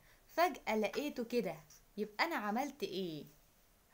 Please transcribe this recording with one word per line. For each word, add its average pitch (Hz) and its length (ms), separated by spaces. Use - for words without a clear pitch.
فجأة 311 480
لقيته 220 480
كده، 208 320
يبقى 208 280
أنا 330 100
عملت 233 480
إيه؟ 170 420